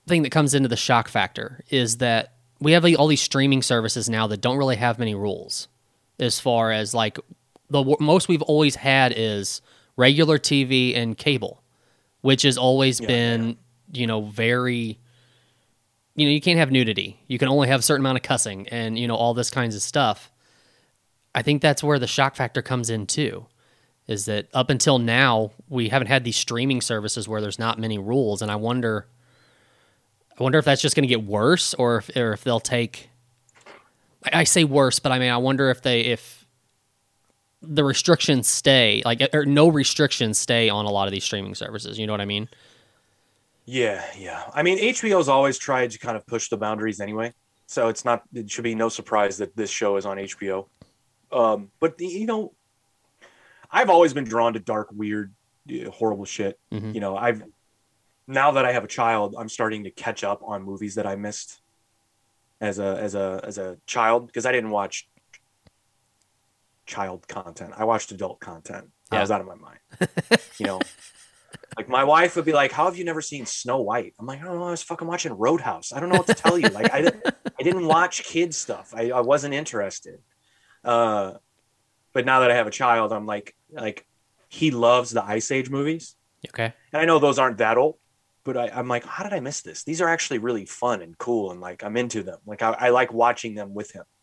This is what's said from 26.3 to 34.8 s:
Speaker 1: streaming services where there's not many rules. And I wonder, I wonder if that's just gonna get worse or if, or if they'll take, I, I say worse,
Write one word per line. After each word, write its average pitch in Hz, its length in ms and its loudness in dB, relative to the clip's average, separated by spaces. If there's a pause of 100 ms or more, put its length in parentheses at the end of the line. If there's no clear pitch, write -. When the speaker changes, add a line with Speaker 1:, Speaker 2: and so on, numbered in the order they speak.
Speaker 1:
streaming 123 440 -2
services 107 480 -4
where 107 120 -2
there's 104 180 -6
not 113 200 -2
many 110 200 -4
rules. 104 440 0
And 107 80 -4
I 104 60 -2
wonder, 113 500 -2 (1300)
I - 60 -4
wonder 131 160 4
if 151 60 2
that's 139 180 2
just 139 140 2
gonna 139 100 2
get 120 160 2
worse 107 520 2
or 120 240 2
if, - 180 -8
or 117 160 0
if 101 100 -6
they'll 120 160 0
take, - 520 -4 (1120)
I, 165 160 2
I 160 40 6
say 170 200 4
worse, 135 340 4